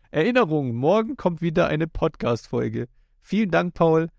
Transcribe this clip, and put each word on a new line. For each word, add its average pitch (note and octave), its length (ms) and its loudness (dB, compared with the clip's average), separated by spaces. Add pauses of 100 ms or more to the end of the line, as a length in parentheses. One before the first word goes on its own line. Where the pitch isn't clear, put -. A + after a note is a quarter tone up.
(120)
"Erinnerung, D#3 640 0
morgen G#3+ 420 0
kommt E3+ 240 -2
wieder E3+ 240 2
eine D#3 220 -2
Podcast-Folge." A#2+ 1000 -4 (360)
Vielen G3+ 260 -2
Dank, E3+ 240 0
Paul. D#3+ 460 2